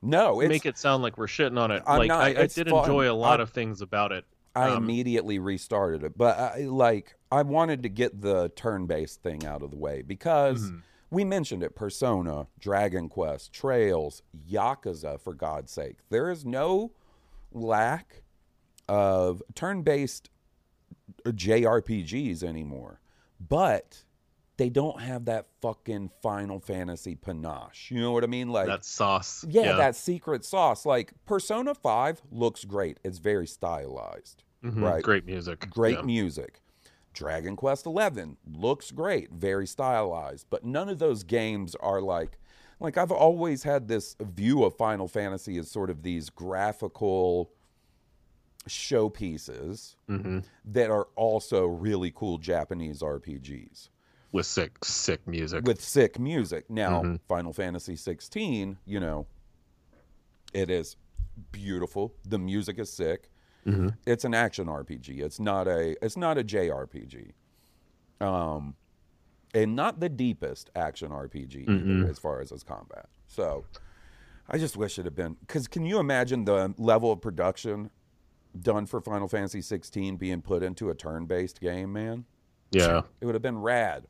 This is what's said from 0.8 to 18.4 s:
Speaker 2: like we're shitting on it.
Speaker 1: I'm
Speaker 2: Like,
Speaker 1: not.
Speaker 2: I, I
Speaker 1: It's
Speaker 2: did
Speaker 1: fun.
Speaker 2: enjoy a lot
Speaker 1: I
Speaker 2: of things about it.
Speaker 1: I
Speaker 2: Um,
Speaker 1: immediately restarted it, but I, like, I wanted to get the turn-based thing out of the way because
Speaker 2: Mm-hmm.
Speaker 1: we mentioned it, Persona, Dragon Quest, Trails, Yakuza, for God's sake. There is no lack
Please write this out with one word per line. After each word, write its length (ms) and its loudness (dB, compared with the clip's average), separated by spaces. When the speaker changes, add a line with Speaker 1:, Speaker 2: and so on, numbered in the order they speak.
Speaker 2:
like 120 -2
we're 120 -2
shitting 300 2
on 120 4
it. 160 0
Speaker 1:
I'm 120 6
Speaker 2:
Like, 100 6
Speaker 1:
not. 120 4
Speaker 2:
I, 60 6
I 40 6
Speaker 1:
It's 260 4
Speaker 2:
did 120 0
Speaker 1:
fun. 120 6
Speaker 2:
enjoy 300 6
a 40 4
lot 260 6
Speaker 1:
I 40 2
Speaker 2:
of 60 -10
things 300 -4
about 320 0
it. 120 -6
Speaker 1:
I 160 2
Speaker 2:
Um, 140 2
Speaker 1:
immediately 540 0
restarted 640 0
it, 140 -6
but 220 6
I, 260 -2
like, 520 2
I 120 4
wanted 400 2
to 80 -2
get 320 0
the 340 4
turn-based 680 -2
thing 220 -6
out 180 -8
of 80 -10
the 60 -12
way 260 -6
because 680 2
Speaker 2:
Mm-hmm. 80 -12
Speaker 1:
we 140 2
mentioned 380 -2
it, 120 -4
Persona, 720 0
Dragon 520 0
Quest, 420 -4
Trails, 720 2
Yakuza, 720 -2
for 140 -10
God's 380 -6
sake. 240 -8
There 220 2
is 160 -8
no 460 0
lack 680 0